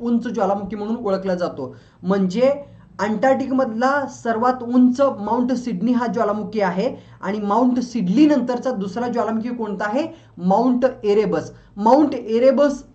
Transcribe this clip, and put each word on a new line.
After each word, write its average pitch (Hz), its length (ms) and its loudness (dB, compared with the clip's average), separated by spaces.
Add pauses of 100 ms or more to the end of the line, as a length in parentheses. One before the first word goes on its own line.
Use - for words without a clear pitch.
उंच 240 260 -2
ज्वालामुखी 196 480 -2
म्हणून 208 200 -6
ओळखला 190 400 -4
जातो. 160 400 -6 (280)
म्हणजे 196 600 0 (360)
अंटार्क्टिकमधला 254 1080 0
सर्वात 240 560 -2
उंच 247 380 4
माउंट 247 500 0
सिडनी 233 400 -2
हा 233 160 0
ज्वालामुखी 208 540 -2
आहे 190 340 0 (260)
आणि 208 180 -4
माउंट 240 400 2
सिडली 226 460 2
नंतरचा 254 460 2
दुसरा 202 360 -6
ज्वालामुखी 226 420 -2
कोणता 208 360 -6
आहे? 269 220 -2 (300)
माउंट 233 480 2 (180)
एरेबस. 202 480 0 (260)
माउंट 269 360 4
एरेबस 254 720 2 (120)